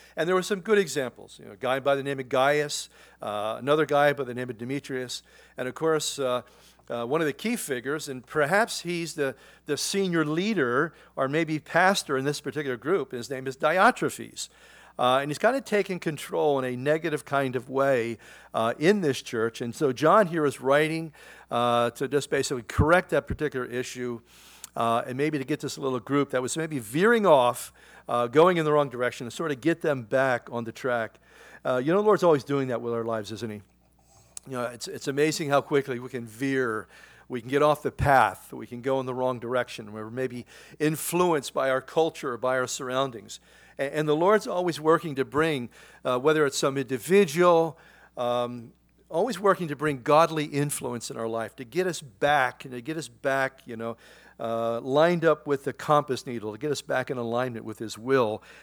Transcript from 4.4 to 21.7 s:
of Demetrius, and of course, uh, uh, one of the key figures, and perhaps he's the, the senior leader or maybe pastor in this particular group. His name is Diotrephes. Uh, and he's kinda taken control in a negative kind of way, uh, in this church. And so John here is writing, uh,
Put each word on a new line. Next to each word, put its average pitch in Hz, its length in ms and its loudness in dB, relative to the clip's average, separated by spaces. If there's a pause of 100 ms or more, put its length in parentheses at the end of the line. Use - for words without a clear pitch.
of 113 80 -8
Demetrius, 127 640 -8 (360)
and 127 100 -4
of 123 80 -8
course, 156 420 0
uh, 123 240 -2 (480)
uh, 120 160 -4
one 147 140 0
of 160 80 0
the 135 60 -2
key 226 220 -4
figures, 143 540 -6
and 127 160 -12
perhaps 180 560 0
he's 170 340 -6
the, 139 200 -2 (300)
the 143 100 -2
senior 175 480 0
leader 156 720 0 (220)
or 135 120 0
maybe 156 300 0
pastor 180 580 2
in 135 100 0
this 147 160 -2
particular 135 360 -6
group. 147 340 -2
His 117 180 -8
name 131 180 -8
is 135 100 -8
Diotrephes. 156 920 2 (480)
Uh, 127 240 4
and 147 80 -4
he's 143 100 -4
kinda 254 200 4
taken 190 400 -2
control 156 580 0
in 131 60 0
a 123 140 -4
negative 151 480 -2
kind 135 300 0
of 123 140 -6
way, 131 480 0 (360)
uh, 113 260 0
in 190 220 4
this 143 200 0
church. 113 400 -4
And 117 140 -6
so 139 160 0
John 170 360 6
here 156 180 -2
is 131 160 -2
writing, 156 500 2 (400)
uh, 120 400 2